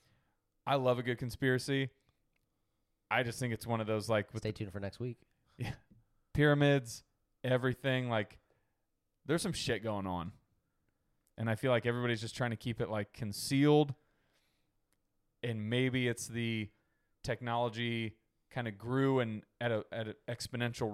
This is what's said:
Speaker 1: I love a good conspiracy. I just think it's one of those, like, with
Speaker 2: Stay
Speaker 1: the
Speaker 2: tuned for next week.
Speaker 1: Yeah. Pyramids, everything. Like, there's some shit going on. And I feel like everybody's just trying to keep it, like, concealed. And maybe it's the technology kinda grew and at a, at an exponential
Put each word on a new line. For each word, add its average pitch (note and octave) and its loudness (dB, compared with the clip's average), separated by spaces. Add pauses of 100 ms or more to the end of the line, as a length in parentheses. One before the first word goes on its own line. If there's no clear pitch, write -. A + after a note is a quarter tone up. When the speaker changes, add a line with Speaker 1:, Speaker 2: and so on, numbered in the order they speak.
(640)
Speaker 1:
I C3+ 2
love B2+ 4
a B2 -4
good A#2+ -2
conspiracy. C3 0 (1200)
I A#2 4
just A#2 -2
think B2 -2
it's A2 -6
one A#2 0
of G#2+ -4
those, G#2+ 0
like, G#2+ 0
with A2 -8
Speaker 2:
Stay G#2+ -4
Speaker 1:
the G#2 -6
Speaker 2:
tuned G2 -8
for G2+ -8
next G2 -8
week. A#2+ -8 (380)
Speaker 1:
Yeah. - -6 (600)
Pyramids, C#3+ 4 (400)
everything. B2+ 0
Like, G#2+ -2 (880)
there's E3 0
some F3 -2
shit A2 -2
going G2+ -2
on. F2+ -4 (1040)
And A2+ -2
I A2 2
feel C3 2
like A#2 4
everybody's A#2+ 0
just A2+ -8
trying A#2+ 0
to A2 -4
keep A#2 -4
it, A2 -2
like, G#2 -4
concealed. C#3+ 4 (1500)
And A2 -4
maybe B2 2
it's A#2 -2
the A2+ -2 (540)
technology A#2 -2 (360)
kinda A#2 -6
grew B2+ 2
and A2 -2 (180)
at A#2+ 0
a, G#2+ 0
at A2+ -6
an G#2+ -10 (120)
exponential A#2 -4